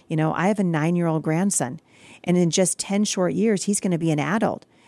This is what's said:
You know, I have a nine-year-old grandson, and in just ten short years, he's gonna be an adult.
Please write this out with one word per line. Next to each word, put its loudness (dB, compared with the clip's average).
You -2
know, 2
I 0
have 0
a 0
nine-year-old 0
grandson, -2
and 2
in 4
just 0
ten -2
short -2
years, 0
he's -2
gonna 0
be 0
an 0
adult. -2